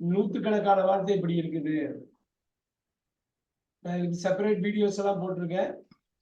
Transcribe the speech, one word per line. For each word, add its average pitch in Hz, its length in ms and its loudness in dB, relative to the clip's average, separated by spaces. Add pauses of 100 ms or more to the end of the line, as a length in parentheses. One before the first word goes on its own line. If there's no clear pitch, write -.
நூத்துக்கணக்கான 196 840 2
வார்த்தை 190 300 2
இப்படி 170 240 0
இருக்குது. 156 540 -4 (1900)
நான் 175 140 -4
இதுக்கு 175 240 -4
செப்பரேட் 196 420 2
வீடியோஸ் 208 360 2
எல்லாம் 196 200 2
போட்டிருக்கேன். 170 480 -2 (520)